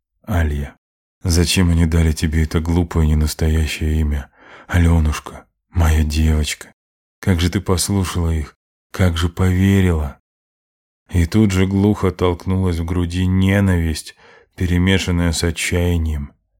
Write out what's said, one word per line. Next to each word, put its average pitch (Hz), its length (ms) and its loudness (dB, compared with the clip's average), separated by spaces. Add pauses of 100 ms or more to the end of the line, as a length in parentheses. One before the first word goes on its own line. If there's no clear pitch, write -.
(240)
Алья. 76 520 -4 (480)
"Зачем 87 460 2
они 85 160 2
дали 82 260 2
тебе 80 320 0
это 85 160 -2
глупое, 85 480 0
ненастоящее 78 960 0
имя? 73 280 -4 (380)
Алёнушка, 82 800 0 (220)
моя 80 340 2
девочка, 76 680 -2 (460)
как 92 200 0
же 87 100 2
ты 95 120 -2
послушала 90 680 -2
их, 80 260 -4 (360)
как 90 260 0
же 85 120 0
поверила?" 92 920 0 (880)
И 85 160 0
тут 107 260 2
же 95 140 2
глухо 98 460 2
толкнулась 90 680 -2
в 85 60 -4
груди 87 400 -2
ненависть, 92 880 0 (420)
перемешанная 87 720 0
с 82 120 -4
отчаянием, 85 920 -2 (260)